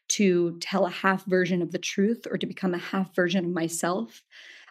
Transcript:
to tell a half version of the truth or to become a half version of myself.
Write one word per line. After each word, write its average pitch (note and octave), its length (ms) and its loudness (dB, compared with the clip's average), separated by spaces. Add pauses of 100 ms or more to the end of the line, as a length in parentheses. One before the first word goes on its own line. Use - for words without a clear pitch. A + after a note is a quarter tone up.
to F3 500 2
tell F#3+ 260 0
a F3 60 0
half F#3+ 340 0
version F3+ 360 2
of E3+ 100 -4
the F3 80 -4
truth A3 500 0
or F#3+ 80 -2
to - 100 -4
become F#3 260 -2
a F3 60 -4
half - 360 -4
version F3 300 2
of F3 60 -2
myself. E3+ 720 -4 (480)